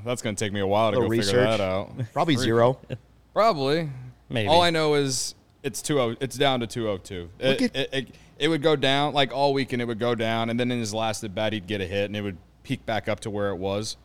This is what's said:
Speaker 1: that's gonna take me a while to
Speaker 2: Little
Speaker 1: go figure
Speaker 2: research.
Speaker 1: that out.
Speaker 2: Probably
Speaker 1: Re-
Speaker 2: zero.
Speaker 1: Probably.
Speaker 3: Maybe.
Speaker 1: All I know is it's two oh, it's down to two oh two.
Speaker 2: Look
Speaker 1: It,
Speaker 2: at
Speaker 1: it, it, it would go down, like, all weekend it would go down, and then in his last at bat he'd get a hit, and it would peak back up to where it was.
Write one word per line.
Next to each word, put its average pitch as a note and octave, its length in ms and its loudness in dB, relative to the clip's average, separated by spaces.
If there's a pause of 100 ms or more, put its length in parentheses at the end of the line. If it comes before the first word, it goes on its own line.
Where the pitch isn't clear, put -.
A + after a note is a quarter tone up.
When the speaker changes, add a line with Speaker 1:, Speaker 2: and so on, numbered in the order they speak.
Speaker 1:
that's B2 160 -4
gonna G#2 160 -4
take G#2 160 -2
me G2+ 80 -2
a F#2+ 60 0
while G#2+ 240 4
to G#2 80 2
Speaker 2:
Little A#2 100 2
Speaker 1:
go A2+ 120 2
figure G#2 200 2
Speaker 2:
research. A2 160 4
Speaker 1:
that G2+ 40 0
out. F#2+ 300 -2 (220)
Speaker 2:
Probably D3+ 240 2
Speaker 1:
Re- B2 40 0
Speaker 2:
zero. A#2 360 4 (560)
Speaker 1:
Probably. D#3+ 560 2 (400)
Speaker 3:
Maybe. A#2 200 0
Speaker 1:
All E3+ 120 6
I F3 100 4
know D#3 240 2
is C#3 400 -2 (280)
it's C3+ 180 -6
two D3 200 0
oh, A2+ 180 0
it's A#2+ 180 -6
down C3+ 220 2
to A#2 80 -4
two A2+ 220 -4
oh G2 80 -2
two. F2 320 -10 (120)
Speaker 2:
Look C3 200 2
Speaker 1:
It, - 140 0
Speaker 2:
at - 0 -
Speaker 1:
it, C3+ 180 -2
it, C3 220 -6 (240)
it C#3+ 100 2
would D#3+ 120 0
go D#3 140 4
down, C#3 380 2
like, C3+ 200 2
all C#3 200 2
weekend B2+ 280 -2
it A#2+ 40 -2
would A#2 140 -4
go A#2+ 160 0
down, A2+ 340 0
and A#2 100 -2
then B2 100 0
in B2 100 -2
his G#2+ 140 -4
last A2 300 -2
at G2+ 100 -10
bat G#2+ 200 -2
he'd G2+ 120 -6
get G2+ 140 -4
a F#2+ 60 -2
hit, G2+ 200 0
and G2+ 100 -6
it G#2 60 -2
would G2 160 -6 (260)
peak - 220 -6
back G#2+ 220 -2
up G#2+ 140 -2
to A2 80 -8
where G2+ 220 -2
it F#2+ 40 -4
was. G2 500 -4